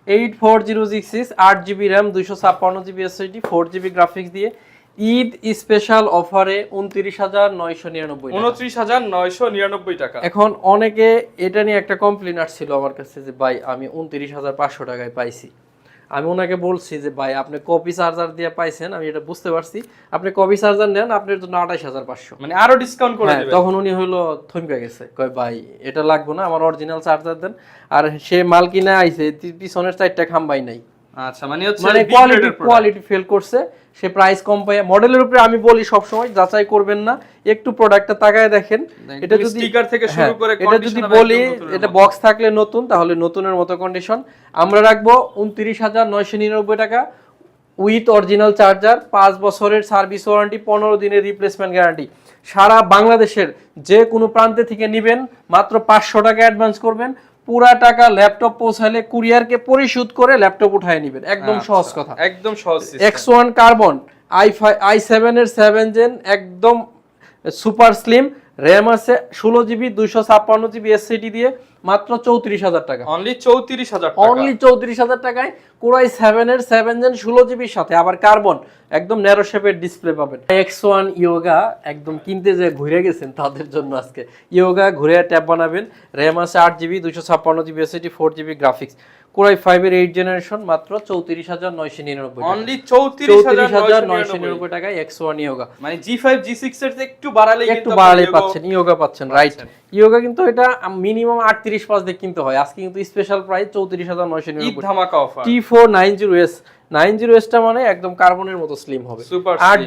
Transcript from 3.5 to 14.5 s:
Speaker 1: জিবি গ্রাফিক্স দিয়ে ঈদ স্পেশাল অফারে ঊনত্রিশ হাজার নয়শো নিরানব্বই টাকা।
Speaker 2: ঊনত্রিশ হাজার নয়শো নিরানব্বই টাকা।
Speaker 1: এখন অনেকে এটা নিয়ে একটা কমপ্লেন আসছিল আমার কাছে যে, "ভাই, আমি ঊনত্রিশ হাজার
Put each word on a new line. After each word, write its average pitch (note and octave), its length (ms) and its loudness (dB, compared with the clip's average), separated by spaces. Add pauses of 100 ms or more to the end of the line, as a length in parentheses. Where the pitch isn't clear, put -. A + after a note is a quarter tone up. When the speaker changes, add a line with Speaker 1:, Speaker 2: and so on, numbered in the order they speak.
Speaker 1:
জিবি F#3 200 -10
গ্রাফিক্স F3+ 420 -2
দিয়ে G3+ 200 -6 (460)
ঈদ A#3 380 -2 (200)
স্পেশাল G#3+ 520 0
অফারে F#3+ 640 -2
ঊনত্রিশ G3 480 -8
হাজার G3+ 340 0
নয়শো E3+ 360 -10
নিরানব্বই D3+ 420 -12
টাকা। G#3 160 -2
Speaker 2:
ঊনত্রিশ A#3+ 300 -8
হাজার A#3 240 -2
নয়শো F#3 480 -4
নিরানব্বই G3 460 -6
টাকা। B2 240 -10
Speaker 1:
এখন G#3 420 0
অনেকে A3 680 2 (100)
এটা F#3 260 -2
নিয়ে G#3 140 -2
একটা G3 180 -4
কমপ্লেন G3 420 -4
আসছিল D#3+ 380 -8
আমার C3+ 180 -4
কাছে C#3 280 -20
যে, C3+ 100 -18
"ভাই, B2+ 340 -4
আমি C3 240 -10
ঊনত্রিশ C#3+ 440 -12
হাজার C#3 200 -10